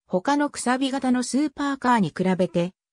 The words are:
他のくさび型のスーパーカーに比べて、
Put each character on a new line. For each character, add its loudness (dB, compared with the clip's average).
他 0
の 0
く -16
さ 0
び 0
型 -2
の 0
ス -2
ー 0
パ -4
ー -8
カ 2
ー 4
に 2
比 -4
べ 0
て、 -4